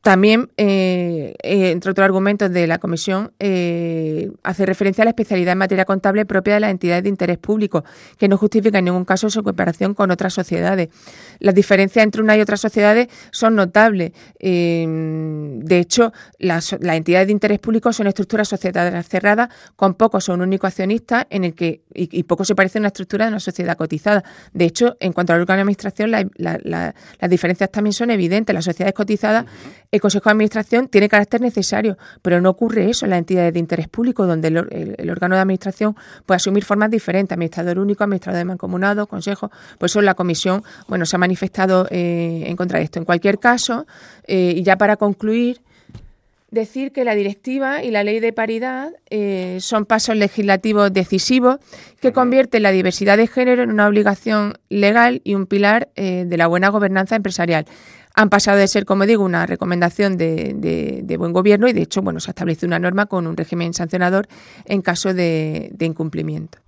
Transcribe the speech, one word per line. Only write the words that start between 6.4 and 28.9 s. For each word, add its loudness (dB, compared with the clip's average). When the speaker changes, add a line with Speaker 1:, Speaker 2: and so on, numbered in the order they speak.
Speaker 1:
de 2
las 0
entidades -2
de 0
interés -2
público, -2
que 2
no 4
justifica 2
en 2
ningún 0
caso 0
su -2
equiparación -2
con 0
otras -2
sociedades. -2
Las 2
diferencias 4
entre 0
unas 4
y 4
otras 0
sociedades 2
son 2
notables. 2
Eh, 0
de -2
hecho, 2
las, -2
las 0
entidades 2
de 0
interés 0
público 0
son -2
estructuras -2
societarias -4
cerradas 0
con 2
pocos 2
o -2
un -2
único 0
accionista, -2
en -2
el -4
que, -4
y, -6
y -4
poco -2
se 0
parece 0
a -2
una 0
estructura -4
de 0
una -4
sociedad -6
cotizada. 0
De 2
hecho, 2
en -2
cuanto 0
al 4
órgano 2
de 2
administración, -2
la, 0
la, -6
la, -6
las -2
diferencias 0
también -2
son -2
evidentes. 0
Las -2
sociedades -2